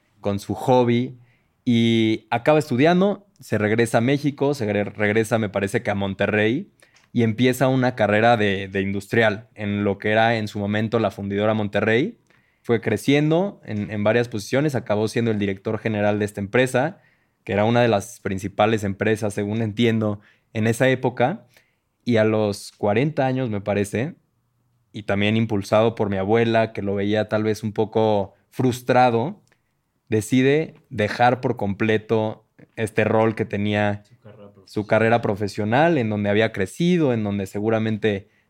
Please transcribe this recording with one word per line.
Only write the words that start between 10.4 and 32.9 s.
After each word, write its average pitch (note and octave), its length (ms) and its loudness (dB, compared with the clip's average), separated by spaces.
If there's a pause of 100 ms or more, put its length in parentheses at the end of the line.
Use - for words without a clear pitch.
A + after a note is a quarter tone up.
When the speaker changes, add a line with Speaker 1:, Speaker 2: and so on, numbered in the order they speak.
Speaker 1:
su G#2 120 -8
momento G#2+ 400 -2
la G#2 120 0
fundidora G2+ 420 -2
Monterrey. G#2+ 640 0 (460)
Fue A2+ 180 0
creciendo D3+ 840 0
en, G#2 280 -8
en G#2 120 -6
varias A#2 240 2
posiciones, B2+ 480 -2
acabó G#2+ 320 -2
siendo A#2 240 -2
el G#2 80 -2
director G2+ 400 -4
general G#2 400 0
de G#2 60 0
esta G2+ 160 -6
empresa, B2+ 580 0 (440)
que - 100 -6
era G2+ 120 2
una A#2+ 160 4
de B2 60 4
las G#2 320 -2
principales G2+ 640 -2
empresas, G#2 500 -2
según G#2+ 280 -4
entiendo, A2 580 0 (340)
en A2 140 -2
esa B2 220 2
época. B2+ 560 -2 (600)
Y A#2+ 100 2
a G#2+ 60 4
los G#2+ 540 -2
cuarenta C3 480 0
años, C3 240 -4
me G#2 120 -6
parece, G#2 520 -4 (800)
y G#2+ 100 -12
también G#2 340 0
impulsado A2+ 580 0
por G#2 160 -4
mi G2 60 -4
abuela, A2+ 540 0
que G2+ 120 -10
lo G2 100 -4
veía G#2 360 -2
tal G#2+ 120 -2
vez G#2+ 220 -4
un G#2+ 100 -6
poco G#2+ 640 -2 (160)
frustrado, B2+ 880 0 (680)
decide C3 680 0 (160)
dejar A#2+ 500 0
por A#2+ 160 -2
completo A2 880 -2 (300)
este A2 300 0